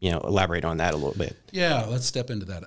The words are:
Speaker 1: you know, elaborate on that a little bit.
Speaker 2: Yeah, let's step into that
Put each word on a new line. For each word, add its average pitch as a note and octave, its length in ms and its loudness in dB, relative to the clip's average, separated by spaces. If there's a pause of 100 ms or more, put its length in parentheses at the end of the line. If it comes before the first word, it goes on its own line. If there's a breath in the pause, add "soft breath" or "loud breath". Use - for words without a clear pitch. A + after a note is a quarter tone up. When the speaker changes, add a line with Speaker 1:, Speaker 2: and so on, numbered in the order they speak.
Speaker 1:
you F#2 100 2
know, E2 100 0
elaborate F2 440 2
on E2 140 0
that E2 160 2
a - 20 0
little C#2 200 0
bit. - 200 -2 (160)
Speaker 2:
Yeah, E3 360 2
let's B2 180 -2
step B2 240 -4
into G#2 160 -6
that F2 200 -10